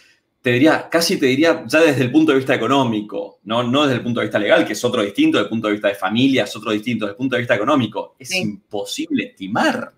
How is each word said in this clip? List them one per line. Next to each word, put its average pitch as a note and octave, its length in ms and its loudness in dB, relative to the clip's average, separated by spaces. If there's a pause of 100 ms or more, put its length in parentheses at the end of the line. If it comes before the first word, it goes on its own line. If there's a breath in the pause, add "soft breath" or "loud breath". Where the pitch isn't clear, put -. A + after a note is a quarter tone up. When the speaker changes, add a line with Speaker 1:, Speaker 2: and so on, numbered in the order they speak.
(420 soft breath)
Speaker 1:
te B2 100 0
diría, C3 380 4
casi E3+ 280 0
te D3 80 0
diría C3+ 420 2
ya D#3 140 2
desde C#3 220 4
el B2 80 0
punto D#3 200 4
de C3+ 60 4
vista C3 180 0
económico, A2+ 880 -2
no, A2+ 200 -2
no C3 200 2
desde C3 140 2
el - 60 -6
punto A2+ 180 -2
de A2 60 -2
vista G#2+ 120 -2
legal, C#3 260 4
que - 60 -8
es G#2 140 -6
otro A2 160 0
distinto, C#3+ 360 2
desde G#2 100 0
el - 20 -12
punto A2 180 -4
de G#2 60 2
vista G#2 160 0
de G2+ 60 -2
familia A#2+ 500 2
es - 100 -12
otro A2 160 -6
distinto, G#2+ 340 -2
desde G2+ 80 -6
el - 40 -16
punto B2+ 180 -4
de A#2 60 0
vista A#2+ 140 0
económico, G#2+ 600 -2
es C3 120 -18
Speaker 2:
Sí. F#3 100 -6
Speaker 1:
imposible G#2 840 -6
estimar. D3+ 720 -4